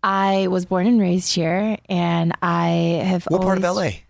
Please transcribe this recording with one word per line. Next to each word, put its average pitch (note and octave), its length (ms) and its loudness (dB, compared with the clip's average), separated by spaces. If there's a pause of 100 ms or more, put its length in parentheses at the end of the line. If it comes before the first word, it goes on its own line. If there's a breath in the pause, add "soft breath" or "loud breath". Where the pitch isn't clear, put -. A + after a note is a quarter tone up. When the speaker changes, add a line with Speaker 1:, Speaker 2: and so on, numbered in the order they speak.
Speaker 1:
I G3 460 2
was F#3 160 0
born F#3 240 0
and A#3+ 120 4
raised F3+ 320 0
here, F#3 460 -2 (100)
and E3+ 440 0 (100)
I E3+ 640 0
have F#3 200 -2
Speaker 2:
What F3+ 160 0
part F#3+ 160 0
of F#3+ 60 -2
Speaker 1:
always F3+ 140 0
Speaker 2:
L E3 140 -2
A? - 180 -12